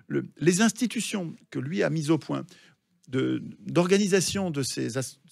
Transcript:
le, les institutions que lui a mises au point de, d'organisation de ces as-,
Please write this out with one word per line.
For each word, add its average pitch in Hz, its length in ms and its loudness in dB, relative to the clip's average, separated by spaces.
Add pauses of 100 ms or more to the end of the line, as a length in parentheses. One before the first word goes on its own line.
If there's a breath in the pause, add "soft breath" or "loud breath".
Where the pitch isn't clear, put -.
le, 139 200 -2 (100)
les 175 240 4
institutions 208 720 0 (160)
que - 80 -8
lui 147 240 -4
a - 80 2
mises 156 220 0
au 156 80 4
point - 260 -6 (600 soft breath)
de, 127 340 -2 (240)
d'organisation 185 840 2
de 143 100 -4
ces 127 380 -4
as-, - 180 -8 (140)